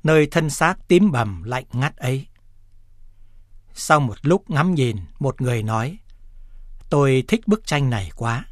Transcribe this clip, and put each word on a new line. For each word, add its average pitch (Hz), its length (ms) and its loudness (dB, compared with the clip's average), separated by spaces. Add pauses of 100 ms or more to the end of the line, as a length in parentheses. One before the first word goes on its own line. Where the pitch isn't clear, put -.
nơi 156 240 4
thân 156 240 0
xác 170 380 -2
tím 180 240 6
bầm 104 300 -2
lạnh 123 300 -6
ngắt 127 240 -2
ấy. 131 300 -4 (1500)
Sau 151 260 2
một 113 220 -2
lúc 175 280 2
ngắm 170 240 2
nhìn, 123 220 0 (220)
một 131 220 -4
người 120 220 -2
nói, 113 360 -4 (920)
"Tôi 135 380 4
thích 226 200 0
bức 214 180 0
tranh 139 240 0
này 98 260 -4
quá." 117 360 -4